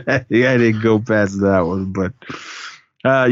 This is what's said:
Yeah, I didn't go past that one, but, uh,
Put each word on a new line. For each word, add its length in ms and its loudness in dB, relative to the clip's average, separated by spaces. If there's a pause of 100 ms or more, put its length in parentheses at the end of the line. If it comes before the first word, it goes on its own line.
(300)
Yeah, 220 2
I 60 2
didn't 260 2
go 160 4
past 420 -2
that 200 2
one, 300 -4
but, 220 -4 (880)
uh, 280 2